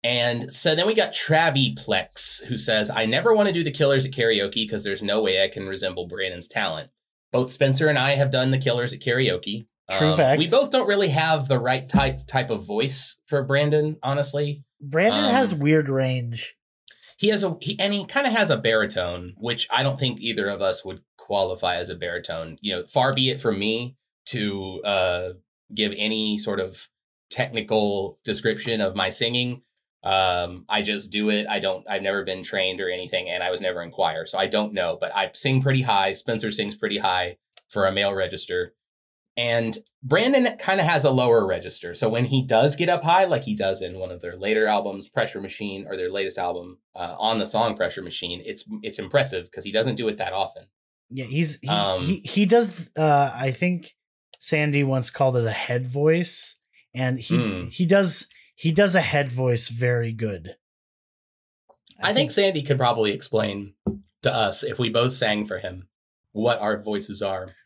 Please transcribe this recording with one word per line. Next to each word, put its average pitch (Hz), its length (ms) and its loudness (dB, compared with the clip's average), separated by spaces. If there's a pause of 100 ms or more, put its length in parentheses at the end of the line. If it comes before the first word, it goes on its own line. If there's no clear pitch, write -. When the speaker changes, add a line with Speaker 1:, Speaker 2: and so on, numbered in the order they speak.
Speaker 1:
And 120 500 0
so 156 220 2
then 170 120 2
we 220 60 0
got 208 200 2
Traviplex, 135 1300 0
who 123 120 -6
says, 107 320 0
"I 110 160 0
never 156 280 4
wanna 208 180 4
do 170 120 0
the 151 80 -2
Killers 139 340 4
at 131 60 -6
karaoke 110 580 2
'cause 104 140 -4
there's 98 200 -4
no 104 180 2
way 95 220 2
I 98 60 2
can 98 180 -8
resemble 92 400 -6
Brandon's 90 400 -8
talent. 82 420 -4 (420)
Both 127 200 0
Spencer 135 380 2
and 143 100 4
I 135 120 2
have 139 200 2
done 131 200 2
the 131 60 2
Killers 123 360 0
at - 80 -14
karaoke. 107 680 -2 (240)
Speaker 2:
True 95 200 2
Speaker 1:
Um, - 60 2
Speaker 2:
facts. 147 220 4
Speaker 1:
we 170 100 2
both 269 220 4
don't 247 160 2
really 202 220 2
have 156 380 2
the 131 120 2
right 131 300 0
type, 135 380 2
type 127 220 0
of 104 160 -4
voice 113 600 -2
for 139 180 0
Brandon, 147 600 2
honestly." 143 600 -2 (180)
Speaker 2:
Brandon 190 500 2
has 247 220 4
Speaker 1:
Um, 156 60 -2
Speaker 2:
weird 147 300 4
range. 127 680 -2 (640)
Speaker 1:
He 202 100 2
has 208 160 2
a, 170 160 0
he, 139 200 -6
and 202 140 2
he 202 120 -2
kinda 277 240 2
has 214 200 4
a 147 80 6
baritone, 95 800 0
which 113 320 -4
I 123 140 2
don't 135 160 0
think 120 220 -2
either 107 260 -2
of 101 140 -4
us 95 240 0
would 92 160 -12 (160)
qualify 92 580 -2
as 90 140 -6
a 90 60 -8
baritone. 85 680 -8
You 101 160 -2
know, 90 100 -6
far 131 260 2
be 131 160 2
it 123 120 -4
from 107 180 0
me 113 380 -2 (300)
to, 98 580 -4
uh, 92 480 0 (420)
give 104 220 0
any 107 420 -2
sort 104 220 -4
of 92 260 -8 (420)
technical 107 960 -2
description 110 560 -2
of 95 160 0
my 92 140 0
singing. 123 540 -2 (380)
Um, 90 680 0
I 107 120 0
just 101 300 -4
do 107 180 0
it. 104 180 0
I 104 120 -2
don't, 95 300 -4
I've 101 120 -2
never 98 220 -2
been 92 180 -6
trained 92 380 -2
or 92 100 -4
anything, 90 400 -4
and 90 140 -4
I 90 80 -2
was 90 80 -4
never 90 240 -4
in 85 80 -12
choir, 82 340 -2
so - 120 -6
I 98 100 2
don't 107 260 -2
know, 87 260 -2
but 85 140 -4
I 98 200 0
sing 131 280 2
pretty 135 200 2
high. 98 320 2
Spencer 110 380 -4
sings 104 260 -4
pretty 101 220 -2
high 90 360 0 (320)
for 98 180 0
a 95 60 4
male 98 220 0
register. 90 600 -4 (600)
And 117 400 0 (260)
Brandon 240 540 2
kinda 190 260 0
has 156 220 2
a 139 60 6
lower 120 340 6
register. 90 480 -4
So 113 160 0
when 117 160 2
he 131 200 2
does 123 300 4
get 175 140 0
up 170 140 0
high, 175 220 6
like 156 200 0
he 107 100 -2
does 95 260 -2
in 92 180 -8
one 92 120 -8
of 87 100 -12
their 87 140 -10
later 107 320 2
albums, 98 400 0
Pressure 110 320 -4
Machine, 98 480 -8
or 98 80 -6
their 90 160 -4
latest 95 260 -4
album, 90 420 -6 (160)
uh, 87 240 -8
on 110 200 2
the 98 60 -2
song 110 300 0
Pressure 92 260 -4
Machine, 87 440 -8
it's, 110 200 -12 (160)
it's 104 180 -8
impressive 101 520 0
'cause - 120 -12
he 98 80 -10
doesn't 113 240 0
do 113 120 -2
it 104 100 -2
that 90 160 -4
often. 95 340 -4 (420)
Speaker 2:
Yeah, 127 160 -10
he's, 147 360 -2
he, - 80 -8
Speaker 1:
Um, 101 320 0
Speaker 2:
he, 165 160 0
he - 280 0
does, 202 520 2
uh, 143 360 4
I 135 180 -2
think 175 440 -4 (440)
Sandy 147 440 0
once 131 260 0
called 131 280 2
it 117 80 2
a 110 60 0
head 123 360 -2
voice, 156 720 0 (340)
and 127 260 0
he, 165 180 0
Speaker 1:
Mm. 92 340 -2
Speaker 2:
he 180 140 0
does, 185 420 2 (280)
he 165 180 0
does 190 200 6
a 180 80 6
head 139 300 0
voice 123 380 0
very 120 420 0
good. 101 460 -6 (1400)
Speaker 1:
I 202 120 0
think - 180 2
Sandy 190 300 4
could 139 160 2
probably 117 360 4
explain 101 600 -2 (480)
to 123 100 2
us 107 300 0
if 135 160 -4
we 117 100 2
both 120 240 2
sang 107 320 0
for 95 140 -6
him 92 280 -10 (460)
what 113 260 2
our 104 220 0
voices 104 400 -6
are. 95 340 -4 (100)